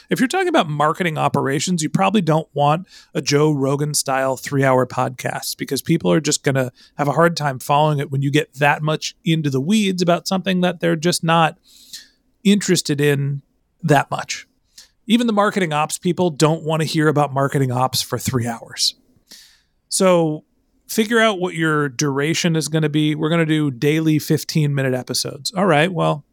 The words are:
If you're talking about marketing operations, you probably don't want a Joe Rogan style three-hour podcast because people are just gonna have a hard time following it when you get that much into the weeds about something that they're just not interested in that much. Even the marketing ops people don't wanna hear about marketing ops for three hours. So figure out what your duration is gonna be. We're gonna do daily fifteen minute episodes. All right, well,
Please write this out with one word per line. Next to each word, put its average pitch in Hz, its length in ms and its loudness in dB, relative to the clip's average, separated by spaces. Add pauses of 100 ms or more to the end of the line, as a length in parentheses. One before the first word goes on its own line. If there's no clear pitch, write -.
(100)
If 170 80 0
you're 254 80 2
talking 359 220 0
about 262 200 2
marketing 156 480 0
operations, 143 640 0
you 151 80 -4
probably 196 340 2
don't 156 300 0
want 147 360 0 (260)
a 147 80 -4
Joe 147 300 2
Rogan 143 420 -2
style 135 420 -2
three-hour 131 500 2
podcast - 720 -6
because 131 220 -4
people 170 320 0
are 170 80 4
just 147 220 -2
gonna 131 300 0 (240)
have 139 100 -2
a 143 60 0
hard 165 240 2
time 139 240 -4
following 147 400 2
it 143 100 -6
when 139 120 -2
you 143 100 0
get 147 220 0
that 147 280 2
much 151 420 -4
into 160 240 0
the 131 120 0
weeds 190 420 0
about 170 240 0
something 190 340 -2
that 175 200 -2
they're 170 160 0
just 170 260 -2
not 165 340 2 (840)
interested 180 580 2
in 139 420 0 (400)
that - 280 4
much. - 360 -8 (600)
Even 233 220 2
the 226 40 0
marketing 202 400 0
ops 151 260 -2
people 180 320 0
don't 160 340 2
wanna 160 200 0
hear 151 220 0
about 143 260 2
marketing 135 380 0
ops 127 320 -2
for - 160 -6
three 120 300 -4
hours. - 480 -6 (920)
So 170 560 2 (420)
figure 220 320 0
out 220 200 2
what 180 160 -4
your 156 340 0
duration 147 680 0
is 151 120 -2
gonna 156 200 0
be. 151 260 0
We're 156 140 -4
gonna 170 160 2
do 151 260 0
daily 151 480 0
fifteen 147 560 0
minute 135 200 0
episodes. 131 580 -6
All 190 140 0
right, 165 260 2
well, 160 400 -2